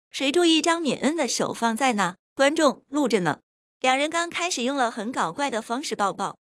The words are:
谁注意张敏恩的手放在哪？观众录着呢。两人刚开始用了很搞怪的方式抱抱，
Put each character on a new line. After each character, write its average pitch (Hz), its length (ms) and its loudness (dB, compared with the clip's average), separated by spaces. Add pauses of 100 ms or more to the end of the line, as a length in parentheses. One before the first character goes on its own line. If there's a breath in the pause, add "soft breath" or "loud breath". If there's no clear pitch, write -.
(100)
谁 277 220 0
注 349 120 4
意 320 160 4
张 330 220 0
敏 254 140 0
恩 294 200 0
的 285 120 0
手 - 260 -2
放 226 220 -2
在 262 160 2
哪？ 190 240 -2 (180)
观 285 220 2
众 302 320 2
录 285 180 0
着 214 140 2
呢。 156 180 0 (420)
两 262 160 4
人 294 140 -2
刚 339 180 -2
开 339 220 -4
始 285 120 -2
用 269 140 -2
了 247 140 0
很 226 200 -6
搞 214 220 -2
怪 277 180 -4
的 220 120 -4
方 233 200 -6
式 226 140 -6
抱 196 160 0
抱， 185 240 -6 (140)